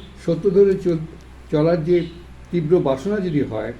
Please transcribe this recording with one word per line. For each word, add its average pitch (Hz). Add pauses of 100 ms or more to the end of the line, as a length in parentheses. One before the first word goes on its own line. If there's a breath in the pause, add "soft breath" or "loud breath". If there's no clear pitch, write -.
(260)
সত্য 170
ধরে 196
চল-, 170 (540)
চলার 160
যে 170 (460)
তীব্র 175
বাসনা 180
যদি 160
হয় 110